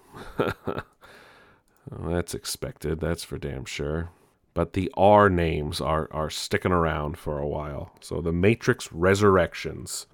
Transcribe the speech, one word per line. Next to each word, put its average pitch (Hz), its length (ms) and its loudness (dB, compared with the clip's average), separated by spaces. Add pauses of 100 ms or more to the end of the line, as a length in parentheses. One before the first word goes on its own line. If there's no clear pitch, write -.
(360)
<laughs> - 1500 -8
That's 85 440 -4
expected. - 680 -6
That's 80 240 -4
for 69 140 -8
damn 67 260 -8
sure. 78 460 -6 (440)
But 85 200 -2
the 95 220 -2
R 104 340 8
names 80 500 0
are, 78 320 -2
are 78 160 -4
sticking - 440 -4
around 78 440 0
for 73 220 -6
a 71 80 -4
while. 73 540 -8
So 82 200 -8
The 82 120 -2
Matrix 107 600 2
Resurrections. 92 1200 2